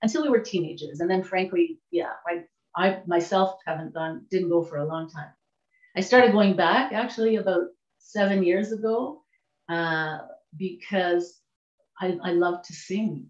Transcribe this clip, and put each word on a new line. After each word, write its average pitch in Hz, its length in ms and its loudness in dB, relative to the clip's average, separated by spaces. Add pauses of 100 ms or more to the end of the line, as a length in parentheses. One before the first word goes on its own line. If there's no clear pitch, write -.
until 226 220 0
we 294 60 0
were 233 120 6
teenagers. 151 580 -6
And 170 100 0
then 185 140 2
frankly, 180 560 0 (120)
yeah, 170 200 -2 (160)
I, 170 160 -4 (320)
I 190 300 2
myself 180 600 0
haven't 160 280 -8
gone, 160 380 -8
didn't 180 180 0
go 170 140 2
for 160 140 -10
a 147 80 -4
long 160 240 -6
time. 151 200 -16 (680)
I 185 60 0
started 247 320 8
going 196 220 6
back 185 380 2
actually 220 440 0
about 185 260 0 (360)
seven 196 440 0
years 196 280 2
ago, 226 520 -4 (460)
uh, 160 500 -2 (380)
because 175 840 -2 (600)
I, 185 240 -2
I 180 80 -4
love 175 320 0
to - 100 -18
sing. 185 560 -6